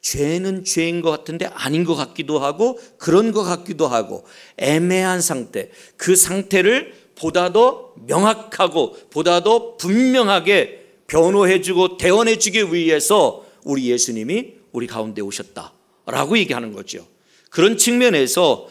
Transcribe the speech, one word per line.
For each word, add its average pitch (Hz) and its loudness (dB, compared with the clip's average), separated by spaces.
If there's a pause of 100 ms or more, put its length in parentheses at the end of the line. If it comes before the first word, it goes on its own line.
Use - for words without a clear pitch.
죄는 180 -4
죄인 170 -2
것 165 2
같은데 160 -6
아닌 156 -2
것 170 0
같기도 147 -6
하고 160 -2 (200)
그런 208 2
것 202 -2
같기도 170 -4
하고 104 -4 (320)
애매한 180 0
상태. 123 -6 (260)
그 185 2
상태를 196 0 (220)
보다 175 -2
더 247 2 (120)
명확하고 170 0 (120)
보다 175 0
더 226 0
분명하게 202 2 (220)
변호해주고 180 2
대언해주기 214 2
위해서 160 0 (180)
우리 135 -2
예수님이 120 -4 (180)
우리 120 -6
가운데 110 -8
오셨다라고 120 -6
얘기하는 120 -2
거죠. 95 -16 (480)
그런 202 2
측면에서 180 2